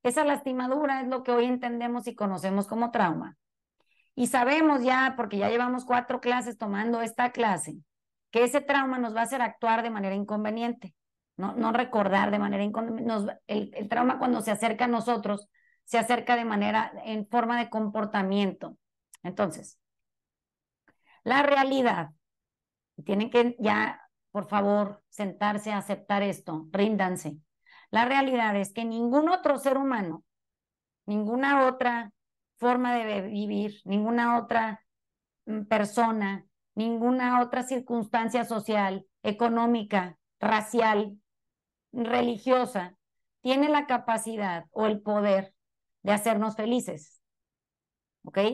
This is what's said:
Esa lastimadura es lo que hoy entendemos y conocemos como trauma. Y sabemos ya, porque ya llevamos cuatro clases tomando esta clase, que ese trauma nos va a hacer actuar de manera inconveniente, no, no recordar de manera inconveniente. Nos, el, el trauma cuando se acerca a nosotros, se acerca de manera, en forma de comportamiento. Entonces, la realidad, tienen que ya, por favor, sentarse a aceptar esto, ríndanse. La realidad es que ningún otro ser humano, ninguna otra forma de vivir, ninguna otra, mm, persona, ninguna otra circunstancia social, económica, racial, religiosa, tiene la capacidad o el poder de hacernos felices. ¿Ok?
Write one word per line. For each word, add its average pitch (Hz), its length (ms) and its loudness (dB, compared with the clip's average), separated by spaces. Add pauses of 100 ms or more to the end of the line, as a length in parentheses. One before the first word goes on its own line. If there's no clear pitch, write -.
Esa 254 200 0
lastimadura 269 760 0
es 247 60 -6
lo 254 160 -4
que 254 80 -2
hoy 240 140 4
entendemos 240 600 -4
y 233 80 -8
conocemos 196 540 -2
como 233 240 -2
trauma. 180 440 0 (760)
Y 247 140 -2
sabemos 277 560 4
ya, 262 340 2
porque 208 220 -4
ya 202 100 0
llevamos 247 360 0
cuatro 247 360 0
clases 247 380 -2
tomando 220 420 -2
esta 240 300 -2
clase, 196 460 -2 (520)
que 233 140 4
ese 254 180 2
trauma 269 380 0
nos 226 160 -4
va 226 60 0
a - 20 2
hacer 247 180 -2
actuar 226 400 0
de 233 80 -4
manera 202 240 -4
inconveniente, 214 800 -4 (440)
no, 190 180 -4
no 226 160 0
recordar 208 580 2
de 208 100 0
manera 202 240 0
inconveniente. 226 440 -4
Nos, 214 180 -2 (220)
el, 202 260 -4
el 202 140 -8
trauma 247 320 0
cuando 247 220 0
se 214 100 -2
acerca 214 340 0
a 240 40 0
nosotros, 214 580 -2 (380)
se - 120 -2
acerca 233 380 2
de 233 100 -2
manera, 214 460 0 (140)
en 214 220 -6
forma 240 300 0
de 240 120 -2
comportamiento. 202 1080 -2 (460)
Entonces, - 560 -6 (1400)
la 254 200 2
realidad, 269 680 2 (960)
tienen 208 240 -2
que 240 300 4
ya, 214 420 0 (300)
por 202 160 -6
favor, 202 640 0
sentarse 208 640 -4
a 208 60 -2
aceptar 196 440 -2
esto, 160 500 -4
ríndanse. 190 680 0 (520)
La 226 160 2
realidad 254 500 2
es 196 180 -2
que 233 120 -6
ningún 240 440 2
otro 349 280 2
ser 262 200 2
humano, 226 460 -2 (840)
ninguna 254 600 2
otra 240 460 -2 (460)
forma 247 360 2
de 220 280 -2
vivir, 208 640 -4
ninguna 233 520 2
otra, 226 480 -2 (600)
mm, 214 160 -4
persona, 214 840 0 (300)
ninguna 247 640 2
otra 247 220 0
circunstancia 240 840 -2
social, 208 600 0 (180)
económica, 220 960 0 (220)
racial, 214 800 2 (720)
religiosa, 233 1040 0 (460)
tiene 269 260 4
la 294 200 2
capacidad 220 840 -2
o 220 140 0
el 214 160 0
poder 208 520 2 (500)
de 190 100 2
hacernos 214 420 0
felices. 226 680 -4 (1000)
¿Ok? 156 140 -6 (160)